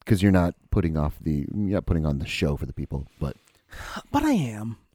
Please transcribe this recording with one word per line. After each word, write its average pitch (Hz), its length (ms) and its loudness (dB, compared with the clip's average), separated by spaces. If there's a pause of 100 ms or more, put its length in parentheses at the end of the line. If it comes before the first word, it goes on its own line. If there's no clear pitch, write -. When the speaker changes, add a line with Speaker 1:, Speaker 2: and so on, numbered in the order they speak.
Speaker 1:
'Cause 98 160 4
you're 101 100 8
not 87 240 4 (160)
putting 82 260 2
off 76 220 0
the, 73 340 -2
you're 101 220 0
not 87 100 -2
putting 82 200 2
on 71 140 0
the - 80 -6
show 73 280 0
for 67 100 -6
the 64 80 -8
people, 71 340 -8 (120)
but 71 160 -6 (760)
Speaker 2:
But 294 120 2
I 311 100 2
am. 113 440 -4 (180)